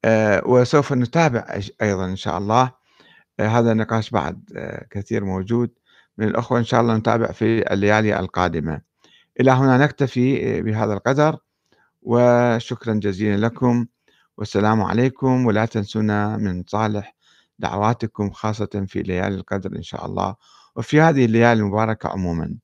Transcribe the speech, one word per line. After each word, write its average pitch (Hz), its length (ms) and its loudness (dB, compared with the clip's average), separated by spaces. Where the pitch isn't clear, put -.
آه، 110 440 2
وسوف 123 440 4
نتابع 127 560 0
أش-، 98 240 -8
أيضًا 98 220 0
إن 92 120 -6
شاء 85 220 -4
الله. 117 340 2
آه، 104 80 2
هذا 117 240 2
النقاش 110 380 -2
بعد، 82 460 -4
آه، - 340 -12
كثير 101 340 -6
موجود 101 460 -2
من 107 100 0
الأخوة، 120 300 -2
إن 117 60 0
شاء 120 160 0
الله 117 160 2
نتابع 113 360 0
في 113 420 0
الليالي 104 460 2
القادمة. 82 600 -2
إلى 131 100 6
هنا 131 280 4
نكتفي، 127 800 0
آه، - 20 -4
بهذا 107 340 -2
القدر، 143 440 0
وشكرًا 120 920 2
جزيلًا 101 520 0
لكم، 120 400 0
والسلام 107 460 0
عليكم، 127 640 0
ولا 110 200 2
تنسونا 107 680 -2
من 92 320 -4
صالح 104 480 -4
دعواتكم، 104 720 -2
خاصة 104 580 -6
في 85 140 -6
ليالي 95 340 -4
القدر 92 400 -8
إن 87 60 -10
شاء - 240 -10
الله، 95 300 -4
وفي 147 240 2
هذه 151 240 4
الليالي 113 360 4
المباركة 107 480 -2
عمومًا. 85 560 -4